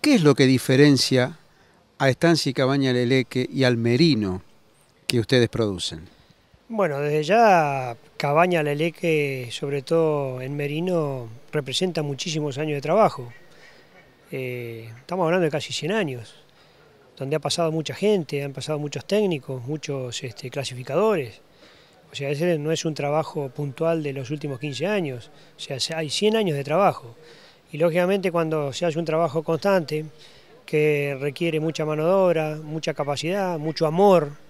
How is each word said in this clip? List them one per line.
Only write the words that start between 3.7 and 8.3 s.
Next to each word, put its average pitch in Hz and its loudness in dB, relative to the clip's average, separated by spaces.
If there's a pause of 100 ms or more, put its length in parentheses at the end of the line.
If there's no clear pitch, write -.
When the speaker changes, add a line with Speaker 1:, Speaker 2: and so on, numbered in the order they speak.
Speaker 1:
merino 117 2 (640)
que 123 0
ustedes 120 2
producen? 92 -6 (540)
Speaker 2:
Bueno, 180 -2
desde 151 0
ya 151 4 (220)
Cabaña 165 2